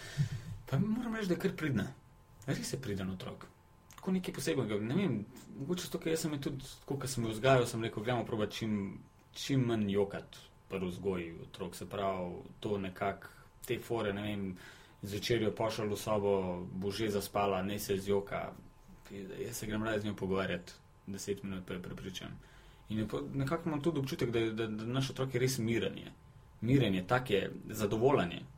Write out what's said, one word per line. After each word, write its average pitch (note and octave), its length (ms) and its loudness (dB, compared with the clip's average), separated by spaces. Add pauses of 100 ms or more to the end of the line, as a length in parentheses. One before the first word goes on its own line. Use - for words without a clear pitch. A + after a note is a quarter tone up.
(640)
Pa C3+ 140 0
moram A3 380 2
reči, G#3+ 120 0
da F3 60 4
je - 60 0
kar F#3 140 2
pridna. C3+ 340 0 (560)
Res - 300 -4
je - 40 -2
priden F#2+ 320 -2
otrok. - 360 -8 (480)
Tako - 180 -4
nekaj F#3 220 0
posebnega, C3+ 440 0
ne A2+ 180 0
vem, F3+ 180 4 (400)
mogoče E3+ 320 -4
zato, E3+ 140 -4
ker D#3+ 120 0
jaz D#3+ 100 2
sem D#3+ 120 0
jo C#3+ 80 -2
tudi, C#3 240 -4 (120)
tako, C#3 200 -4
ko C3+ 100 -4
sem A#2+ 160 0
jo A2 80 2
vzgajal, A#2+ 340 8
sem A2+ 180 -2
rekel: A2 200 -4
"Gremo A#2 220 2
probat G#2+ 260 0
čim, G#2 480 -2 (300)
čim C3+ 320 2
manj A2+ 280 4
jokat G2 480 0 (280)
pri G2 160 -4
vzgoji F2+ 480 -2 (100)
otrok." F2 360 -8
Se G2 100 -10
pravi, F#2+ 440 0 (280)
to G#2 200 -2
nekako, F#2+ 500 -2 (340)
te A2+ 180 -2
fore, A2 320 -2
ne G#2 120 -2
vem, G2+ 340 -4 (420)
zvečer G#2 420 0
jo G#2 120 4
pošel A2 340 0
v G#2 100 0
sobo, G2+ 360 4 (320)
bo F#2 260 -2
že G#2+ 180 0
zaspala, G2+ 520 2
naj G2+ 180 -2
se G2+ 180 0
zjoka. G2 540 0 (840)
Jaz A#2 180 -4
se A2 120 -6
grem G#2+ 160 0
raje A2 160 2
z G#2 60 -2
njo G2+ 100 -2
pogovarjat F#2 580 0 (300)
deset G2 400 -4
minut, F#2+ 200 -4
pa - 100 -6
jo F2+ 80 -4
prepričam. - 500 -8 (560)
In G#2+ 100 -2
je G#2+ 80 2
po-, C#3 240 -2
nekako D3+ 400 0
imam C#3+ 120 0
tudi D3+ 180 2
občutek, C3+ 300 0
da A#2 100 2
je, A2+ 120 2
da, A2 160 0
da G#2+ 180 -4
naš C3 240 0
otrok C3+ 220 -2
je B2 80 2
res C3 180 2
miren A2+ 380 2
je. - 160 -10 (480)
Miren A#2 340 6
je, F#2 100 2
tak B2+ 260 2
je, F#2+ 200 4 (180)
zadovoljen G#2+ 640 4
je. F#2 100 -8 (160)